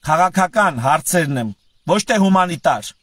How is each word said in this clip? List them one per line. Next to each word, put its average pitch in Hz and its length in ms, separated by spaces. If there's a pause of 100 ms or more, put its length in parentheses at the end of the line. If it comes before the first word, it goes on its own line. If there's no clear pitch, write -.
քաղաքական 180 680 (120)
հարցերն 147 560
եմ, 113 100 (380)
ոչ 202 160
թե - 160
հումանիտար։ 180 800